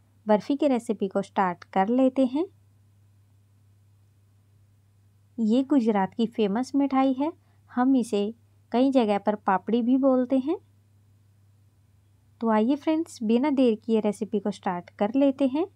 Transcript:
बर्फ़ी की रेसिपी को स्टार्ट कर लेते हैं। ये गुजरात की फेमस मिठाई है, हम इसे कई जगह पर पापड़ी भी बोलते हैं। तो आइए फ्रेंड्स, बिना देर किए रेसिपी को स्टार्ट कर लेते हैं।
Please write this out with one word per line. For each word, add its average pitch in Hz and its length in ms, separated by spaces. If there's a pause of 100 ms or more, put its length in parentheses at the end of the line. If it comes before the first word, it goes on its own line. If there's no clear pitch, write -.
(260)
बर्फ़ी 214 300
की 294 120
रेसिपी 233 400
को 196 140
स्टार्ट 185 440
कर 190 240
लेते 262 380
हैं। 285 180 (3000)
ये 233 280
गुजरात 214 480
की 226 140
फेमस 220 480
मिठाई 269 380
है, 285 180 (400)
हम 254 240
इसे 220 380 (380)
कई 262 200
जगह 214 280
पर 208 180
पापड़ी 208 460
भी 254 160
बोलते 262 400
हैं। 302 180 (1800)
तो 226 80
आइए 220 280
फ्रेंड्स, 320 460
बिना 240 280
देर 247 240
किए 226 260
रेसिपी 208 380
को 208 140
स्टार्ट 175 380
कर 208 240
लेते 277 320
हैं। 311 280